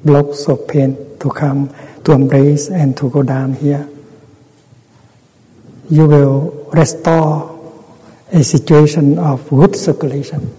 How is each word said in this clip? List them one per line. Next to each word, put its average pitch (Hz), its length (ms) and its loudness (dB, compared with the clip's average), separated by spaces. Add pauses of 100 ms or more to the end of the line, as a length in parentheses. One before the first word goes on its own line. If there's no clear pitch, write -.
blocks 143 420 2
of 135 220 -4
pain 135 280 -2 (220)
to 139 120 -4
come, 139 440 -4 (300)
to 165 80 4
embrace 139 560 2
and 147 300 -2
to 135 120 -4
go 139 120 0
down 131 320 -4
here, 143 340 -4 (2000)
you 156 180 4
will 143 680 2
restore 160 840 -2 (720)
a 156 140 2
situation 151 760 2
of 147 300 -4
good 151 260 4
circulation 143 840 -6